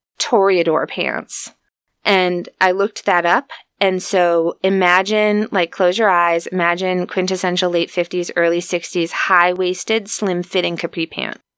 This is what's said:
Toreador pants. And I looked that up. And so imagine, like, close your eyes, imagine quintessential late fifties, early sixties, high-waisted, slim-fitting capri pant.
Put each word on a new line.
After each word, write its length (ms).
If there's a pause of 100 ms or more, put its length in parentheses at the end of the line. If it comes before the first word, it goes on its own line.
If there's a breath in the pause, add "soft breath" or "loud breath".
(200)
Toreador 680
pants. 680 (500)
And 460 (120)
I 100
looked 340
that 200
up. 240 (320 loud breath)
And 200
so 640
imagine, 880
like, 200
close 260
your 120
eyes, 380
imagine 600
quintessential 600
late 220
fifties, 440
early 260
sixties, 500
high-waisted, 960
slim-fitting 680
capri 300
pant. 320 (180)